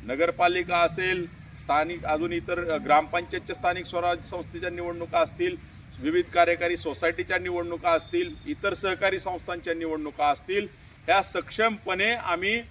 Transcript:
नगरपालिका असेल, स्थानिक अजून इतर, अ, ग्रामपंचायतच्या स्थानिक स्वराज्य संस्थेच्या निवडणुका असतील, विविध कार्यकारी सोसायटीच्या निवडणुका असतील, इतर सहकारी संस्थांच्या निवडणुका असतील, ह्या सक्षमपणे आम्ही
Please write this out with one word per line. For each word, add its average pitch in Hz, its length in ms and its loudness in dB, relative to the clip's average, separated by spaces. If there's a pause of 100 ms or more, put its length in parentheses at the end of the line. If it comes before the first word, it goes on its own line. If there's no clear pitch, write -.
नगरपालिका 175 720 2
असेल, 175 480 2 (340)
स्थानिक 156 440 0
अजून 156 280 0
इतर, 175 380 -2
अ, 156 60 2
ग्रामपंचायतच्या 156 800 2
स्थानिक 175 300 -2
स्वराज्य 175 420 -2
संस्थेच्या 175 420 -8
निवडणुका 170 500 -2
असतील, 175 360 0 (440)
विविध 165 240 2
कार्यकारी 175 520 4
सोसायटीच्या 170 640 -2
निवडणुका 175 520 -2
असतील, 170 440 2 (120)
इतर 180 280 -2
सहकारी 190 440 0
संस्थांच्या 175 560 -4
निवडणुका 156 540 0
असतील, 196 400 0 (380)
ह्या 190 160 6
सक्षमपणे 202 880 0
आम्ही 202 600 0